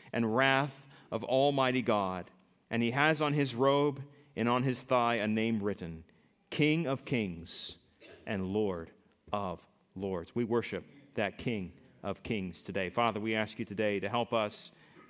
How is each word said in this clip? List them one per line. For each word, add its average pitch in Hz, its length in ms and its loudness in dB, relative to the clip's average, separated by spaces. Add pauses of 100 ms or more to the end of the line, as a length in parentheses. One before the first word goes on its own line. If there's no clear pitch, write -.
(140)
and 113 220 2
wrath 135 500 2 (260)
of 95 140 -4
Almighty 131 560 4
God. 98 500 0 (380)
And 117 120 0
he 117 100 2
has 147 280 4
on 147 140 0
his 139 200 0
robe 139 480 4 (360)
and 113 100 0
on 123 160 2
his 127 180 -2
thigh 120 340 2
a 107 120 0
name 110 340 0
written, 82 440 -6 (440)
King 151 380 2
of 131 160 -2
Kings 92 720 -4 (500)
and 95 220 -4
Lord 95 440 -2 (420)
of 95 280 -4 (340)
Lords." 92 380 -6
We 120 120 -2
worship 107 400 -2 (300)
that 101 220 -2
King 101 360 -6 (300)
of 98 200 -6
Kings 95 380 -6
today. 92 280 -4
Father, 110 300 0
we 110 160 -2
ask 107 220 -2
you 117 80 -6
today 104 340 0
to 95 80 -2
help 117 240 -2
us 107 400 -2 (380)